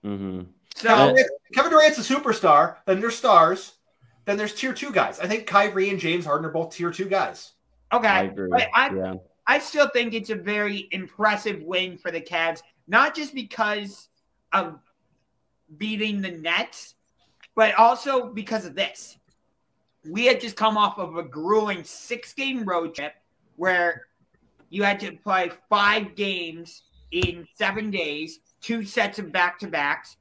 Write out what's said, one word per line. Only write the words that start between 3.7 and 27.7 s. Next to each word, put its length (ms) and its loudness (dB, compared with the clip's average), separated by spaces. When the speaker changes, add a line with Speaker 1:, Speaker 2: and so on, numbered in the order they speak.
Speaker 3:
then 120 0
there's 180 -4
tier 180 -4
two 180 -8
guys. 300 0
I 60 -4
think 200 -4
Kyrie 440 2
and 100 -4
James 240 -2
Harden 220 -2
are 40 -6
both 240 -6
tier 160 -4
two 160 -6
guys. 460 -4
Speaker 2:
Okay. 160 2
Speaker 1:
I 140 4
agree. 280 -4
Speaker 2:
But 240 2
I, 200 4
Speaker 1:
Yeah. 200 -4
Speaker 2:
I 120 2
still 320 0
think 240 -2
it's 160 -8
a 40 -4
very 560 -4
impressive 720 -2
win 360 -4
for 120 -8
the 100 -6
Cavs, 420 -4
not 260 2
just 200 -10
because 760 -6
of 280 -2
beating 460 -4
the 80 -6
Nets, 640 -4
but 200 4
also 580 4
because 320 -6
of 100 -16
this. 440 -8
We 180 -4
had 160 4
just 160 -10
come 200 2
off 220 2
of 180 -8
a 60 -6
grueling 600 -2
six-game 800 -8
road 300 -2
trip 200 -10
where 500 0
you 120 -4
had 180 2
to 120 -10
play 380 -2
five 460 2
games 680 -6
in 420 -2
seven 360 -4